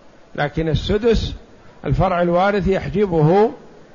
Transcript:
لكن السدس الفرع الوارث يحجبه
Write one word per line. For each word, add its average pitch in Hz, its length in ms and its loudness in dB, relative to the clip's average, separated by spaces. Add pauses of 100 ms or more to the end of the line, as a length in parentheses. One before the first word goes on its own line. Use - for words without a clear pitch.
(360)
لكن 160 340 -4
السدس 208 640 0 (520)
الفرع 170 360 0
الوارث 180 460 0
يحجبه 180 840 2 (420)